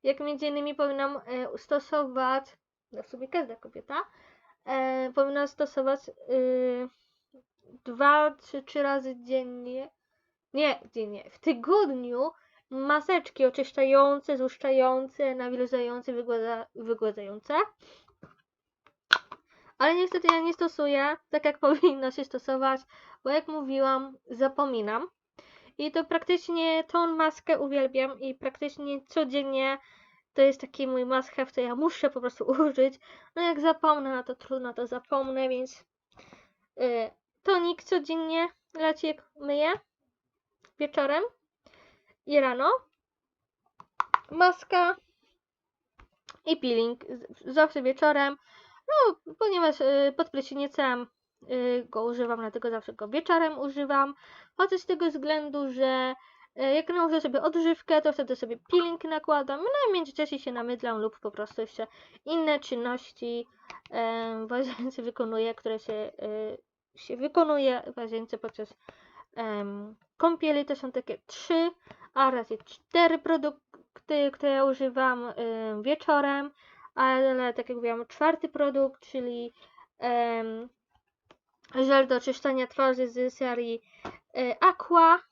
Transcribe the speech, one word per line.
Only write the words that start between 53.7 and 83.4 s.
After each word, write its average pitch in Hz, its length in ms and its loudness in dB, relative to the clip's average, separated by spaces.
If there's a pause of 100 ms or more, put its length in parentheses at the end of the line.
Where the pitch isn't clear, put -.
Chociaż 381 240 0
z - 40 -20
tego 339 240 0
względu, 294 640 -2
że, 262 440 0 (440)
y, - 20 -2
jak 294 280 2
nałożę 330 320 2
sobie 269 200 -2
odżywkę, 320 600 2
to 302 120 2
wtedy 262 220 -4
sobie 233 220 -8 (140)
peeling 339 320 2
nakładam. 302 560 -2
No 349 60 -6 (220)
i 415 40 2
w - 20 2
międzyczasie 302 460 -2
się 269 120 -8
namydlam 240 500 -4
lub 220 180 -4
po 208 120 -8
prostu 214 300 -8
jeszcze 220 260 -8 (380)
inne 311 340 0
czynności, 240 880 -8 (420)
em, 226 580 -4
w 233 40 -8
łazience 254 500 -4
wykonuję, 226 540 -4
które 220 240 -6
się, 214 320 -8 (100)
y, 214 360 -8 (380)
się - 220 -12
wykonuje 285 640 2 (120)
w - 20 -12
łazience 226 400 -8
podczas, 220 360 -12 (640)
em, 208 600 -8 (220)
kąpieli. 311 480 2
To 285 100 -2
są 262 160 -10
takie - 260 -8 (100)
trzy, 339 440 0 (420)
a 269 180 4
raczej 226 260 -6
cztery 330 600 2
produkty, 294 1160 -2
które 285 180 0
ja 269 140 4
używam, 262 580 0
y, 240 100 -10 (480)
wieczorem, 285 720 0 (440)
ale 254 580 2
tak 240 160 -8
jak 247 60 -6
mówiłam, 233 300 -4
czwarty 320 440 0
produkt, 277 560 0
czyli, 240 480 -8 (460)
em, 233 680 -2 (1080)
żel 269 320 6
do 254 120 2
czyszczenia 262 480 -2
twarzy 254 400 2
z 247 260 -2
serii, 240 480 -4 (560)